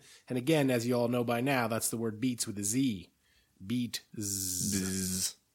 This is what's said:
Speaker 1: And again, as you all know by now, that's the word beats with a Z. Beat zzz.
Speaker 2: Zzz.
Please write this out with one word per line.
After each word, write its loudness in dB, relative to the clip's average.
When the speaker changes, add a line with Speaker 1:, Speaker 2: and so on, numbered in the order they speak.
Speaker 1:
And 0
again, 4
as 2
you 2
all 2
know 2
by 0
now, 2
that's 0
the -2
word -2
beats 0
with -6
a -4
Z. 0
Beat -2
zzz. -4
Speaker 2:
Zzz. -2